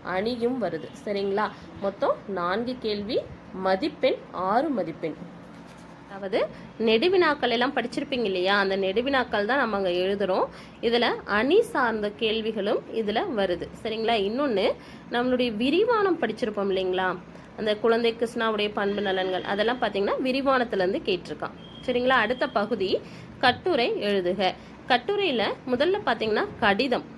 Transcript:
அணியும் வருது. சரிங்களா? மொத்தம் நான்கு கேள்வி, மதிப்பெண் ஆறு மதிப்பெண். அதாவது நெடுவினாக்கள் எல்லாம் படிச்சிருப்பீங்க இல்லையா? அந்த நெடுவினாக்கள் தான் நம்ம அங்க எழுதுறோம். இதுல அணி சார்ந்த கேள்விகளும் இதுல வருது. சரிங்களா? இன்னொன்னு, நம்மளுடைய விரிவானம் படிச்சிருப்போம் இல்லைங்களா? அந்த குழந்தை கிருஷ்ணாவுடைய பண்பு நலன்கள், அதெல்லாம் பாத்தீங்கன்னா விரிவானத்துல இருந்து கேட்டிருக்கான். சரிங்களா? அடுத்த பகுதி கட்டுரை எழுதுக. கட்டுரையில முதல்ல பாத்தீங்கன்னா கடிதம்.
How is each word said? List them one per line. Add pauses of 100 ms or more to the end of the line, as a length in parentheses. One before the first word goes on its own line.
அணியும்
வருது. (160)
சரிங்களா? (320)
மொத்தம் (120)
நான்கு
கேள்வி, (340)
மதிப்பெண் (160)
ஆறு
மதிப்பெண். (960)
அதாவது (320)
நெடுவினாக்கள்
எல்லாம்
படிச்சிருப்பீங்க
இல்லையா?
அந்த
நெடுவினாக்கள்
தான்
நம்ம
அங்க
எழுதுறோம். (360)
இதுல (160)
அணி
சார்ந்த
கேள்விகளும் (140)
இதுல (120)
வருது. (160)
சரிங்களா?
இன்னொன்னு, (380)
நம்மளுடைய
விரிவானம்
படிச்சிருப்போம்
இல்லைங்களா? (400)
அந்த
குழந்தை
கிருஷ்ணாவுடைய
பண்பு
நலன்கள்,
அதெல்லாம்
பாத்தீங்கன்னா (100)
விரிவானத்துல
இருந்து
கேட்டிருக்கான். (340)
சரிங்களா?
அடுத்த
பகுதி (400)
கட்டுரை
எழுதுக. (340)
கட்டுரையில (240)
முதல்ல
பாத்தீங்கன்னா (140)
கடிதம். (140)